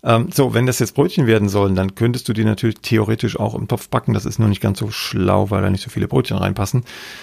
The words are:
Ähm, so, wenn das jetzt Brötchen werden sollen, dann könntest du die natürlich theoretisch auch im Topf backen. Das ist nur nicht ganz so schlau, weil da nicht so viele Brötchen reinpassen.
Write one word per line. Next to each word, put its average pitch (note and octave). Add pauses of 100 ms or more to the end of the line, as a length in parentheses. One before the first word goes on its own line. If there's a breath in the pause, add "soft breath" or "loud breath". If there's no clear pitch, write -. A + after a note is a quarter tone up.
Ähm, A#2
so, B2+
wenn A#2+
das B2+
jetzt A#2
Brötchen D3+
werden G#2+
sollen, G2
dann F#2+
könntest A#2+
du A#2+
die G#2+
natürlich A2
theoretisch A2
auch G#2+
im A2+
Topf -
backen. B2
Das G#2
ist -
nur A2
nicht G2+
ganz G2+
so G#2+
schlau, G2
weil G2
da G2
nicht F#2+
so -
viele -
Brötchen -
reinpassen. G2 (400 loud breath)